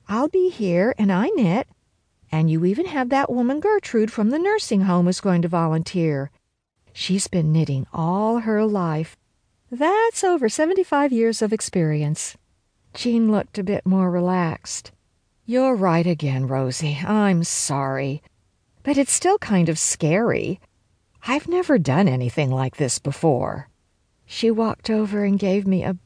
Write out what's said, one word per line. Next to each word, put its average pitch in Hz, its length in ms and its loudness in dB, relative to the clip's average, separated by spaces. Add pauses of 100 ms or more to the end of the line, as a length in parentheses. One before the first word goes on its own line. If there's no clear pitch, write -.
I'll 247 200 0
be 370 200 2
here, 196 480 0
and 196 140 2
I 196 240 2
knit. 220 320 2 (640)
And 160 180 2
you 160 160 2
even 240 220 0
have 262 220 -2
that 277 220 0
woman 247 280 0
Gertrude 269 520 0
from 220 200 0
the 302 80 0
nursing 381 420 0
home 180 240 2
who's 185 160 0
going 175 220 2
to 175 40 0
volunteer. 160 840 -2 (600)
She's - 360 -4
been 160 240 0
knitting 147 420 0
all 202 460 -2
her 220 260 0
life. 170 500 -2 (540)
That's 392 540 0
over 330 260 2
seventy-five 311 640 0
years 226 320 0
of 214 100 0
experience." 151 840 -2 (600)
Jean 233 360 2
looked - 260 -2
a 202 60 -4
bit 196 240 -2
more 185 240 2
relaxed. 180 800 -2 (560)
"You're 254 260 2
right 175 320 2
again, 139 420 0
Rosie. 135 560 -4
I'm 202 400 2
sorry. 139 800 -4 (640)
But 277 160 2
it's 277 120 0
still 381 280 2
kind 180 280 2
of 160 120 -2
scary. 170 800 0 (680)
I've 277 220 -2
never 339 320 2
done 151 280 2
anything 127 440 0
like 131 240 -2
this 135 240 -2
before." 139 680 -2 (600)
She - 240 0
walked 226 400 -2
over 208 320 -2
and 196 160 2
gave 196 260 0
me 190 180 2
a 185 220 -4